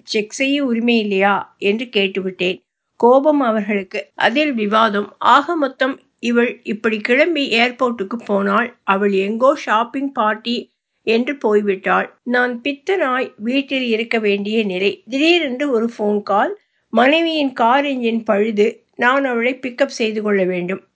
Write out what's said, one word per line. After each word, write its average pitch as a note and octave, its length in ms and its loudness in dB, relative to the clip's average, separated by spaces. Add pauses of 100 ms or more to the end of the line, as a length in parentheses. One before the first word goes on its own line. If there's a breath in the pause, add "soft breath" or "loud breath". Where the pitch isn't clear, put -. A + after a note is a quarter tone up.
check G#3 280 -4
செய்ய C#4 340 0
உரிமை A#3 320 2
இல்லையா?" G3+ 600 0
என்று A3 280 -2
கேட்டுவிட்டேன். F#3+ 760 -2 (360)
கோபம் C#4 440 4
அவர்களுக்கு. G#3 760 -2
அதில் C#4+ 380 2
விவாதம். G#3+ 640 0
ஆக C4+ 360 4
மொத்தம் C4+ 440 -2 (200)
இவள் A#3+ 440 0
இப்படி A3 360 -2
கிளம்பி C#4 500 0
ஏர்போர்ட்டுக்கு A#3 760 -2
போனாள். G3+ 580 -2
அவள் G3+ 280 0
எங்கோ A3 440 2
shopping C4 560 -2
party A3+ 460 -2 (460)
என்று A#3+ 300 0
போய்விட்டாள். G3 760 0 (160)
நான் B3 380 -2
பித்த C#4+ 360 -4
நாய், C4 400 -2
வீட்டில் C4 460 -2
இருக்க A#3 360 -2
வேண்டிய G#3 440 -2
நிலை. F#3+ 460 -2
திடீரென்று C#4+ 640 0
ஒரு A#3 260 0
phone G#3 240 0
call. A3+ 380 -2 (300)
மனைவியின் D4 640 2
car B3 320 2
engine A#3 380 -2
பழுது. G#3+ 600 0 (120)
நான் C4 300 2
அவளை A#3+ 300 0
pickup C4+ 440 -4
செய்து A3 220 -2
கொள்ள G3+ 220 0
வேண்டும். F3+ 400 -2 (120)